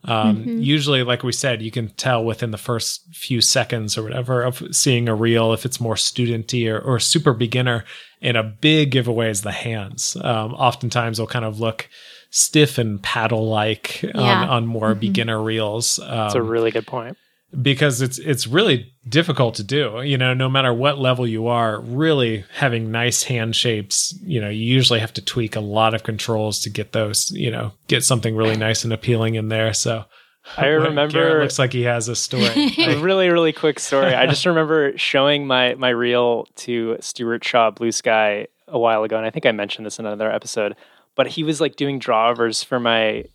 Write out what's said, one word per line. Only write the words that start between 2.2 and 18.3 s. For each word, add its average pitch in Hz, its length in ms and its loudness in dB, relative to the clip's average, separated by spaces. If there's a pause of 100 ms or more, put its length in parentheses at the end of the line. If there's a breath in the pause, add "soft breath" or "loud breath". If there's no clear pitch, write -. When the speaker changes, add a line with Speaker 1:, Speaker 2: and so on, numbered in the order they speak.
Speaker 1:
within 113 280 -4
the 104 60 -8
first - 420 -4 (120)
few - 280 -2
seconds 113 580 0
or 110 60 -6
whatever 123 380 -2
of 123 280 -4
seeing 120 380 2
a 110 60 2
reel, 113 400 4
if - 100 -6
it's 123 160 -6
more 113 160 -2
studenty 117 760 -2
or, 110 60 -2
or 123 220 -2
super 156 320 2
beginner. 120 520 0 (380 loud breath)
And 123 140 0
a 110 80 2
big 147 480 2
giveaway 117 380 0
is 101 120 -4
the 104 80 -6
hands. - 680 -6
Um, 113 340 -2
oftentimes 117 640 0
they'll 110 80 -4
kind 117 200 -4
of 107 120 -6
look 113 300 -4 (420 loud breath)
stiff - 480 2
and 107 240 -2
paddle-like 110 1000 -2 (100)
on, 139 100 0
Speaker 2:
Yeah. 123 240 4
Speaker 1:
on 117 180 0
more 110 240 0
Speaker 2:
Mm-hmm. 104 100 0
Speaker 1:
beginner 113 420 0
reels. 110 540 -2
Speaker 3:
That's 107 380 -2
a 123 60 2
Speaker 1:
Um, 110 80 -2
Speaker 3:
really 113 220 2
good 110 160 -4
point. 123 300 -8 (460)
Speaker 1:
because 135 400 2
it's, 131 160 -4
it's 147 300 -2